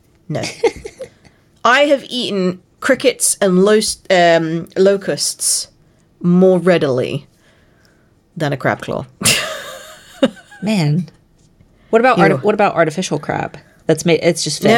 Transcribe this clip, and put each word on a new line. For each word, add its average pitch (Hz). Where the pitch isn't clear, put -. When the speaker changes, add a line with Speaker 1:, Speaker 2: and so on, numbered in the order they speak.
Speaker 1:
No. 151
<laughs> -
I 254
have 294
eaten 190
crickets -
and 185
lo-, 214
um, 165
locusts -
more 185
readily 143
than 147
a -
crab 110
claw. -
<laughs> -
Speaker 2:
Man. 175
What 220
about 247
arti-, 160
Speaker 1:
Ew. 127
Speaker 2:
what 208
about 208
artificial 160
crab? -
That's 156
made, 170
it's -
just 151
fish. 208